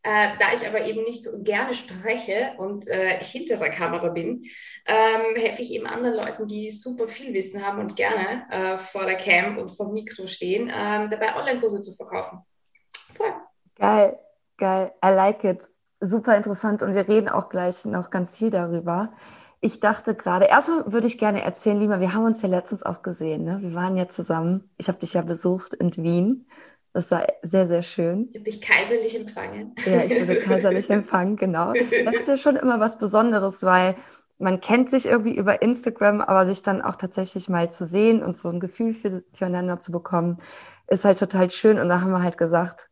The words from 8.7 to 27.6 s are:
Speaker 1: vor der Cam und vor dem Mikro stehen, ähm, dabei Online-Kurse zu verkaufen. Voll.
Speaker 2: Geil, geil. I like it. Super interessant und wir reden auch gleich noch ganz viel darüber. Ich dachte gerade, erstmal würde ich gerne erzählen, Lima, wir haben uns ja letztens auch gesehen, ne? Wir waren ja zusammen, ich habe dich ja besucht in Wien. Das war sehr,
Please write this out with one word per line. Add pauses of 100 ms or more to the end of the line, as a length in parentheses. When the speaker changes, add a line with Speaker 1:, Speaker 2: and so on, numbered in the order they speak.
Speaker 1:
vor
der
Cam
und
vor
dem
Mikro
stehen,
ähm,
dabei
Online-Kurse
zu
verkaufen. (760)
Voll. (440)
Speaker 2:
Geil, (380)
geil. (120)
I
like
it. (380)
Super
interessant
und
wir
reden
auch
gleich
noch
ganz
viel
darüber. (480)
Ich
dachte
gerade,
erstmal
würde
ich
gerne
erzählen,
Lima,
wir
haben
uns
ja
letztens
auch
gesehen,
ne?
Wir
waren
ja
zusammen,
ich
habe
dich
ja
besucht
in
Wien. (460)
Das
war (160)
sehr,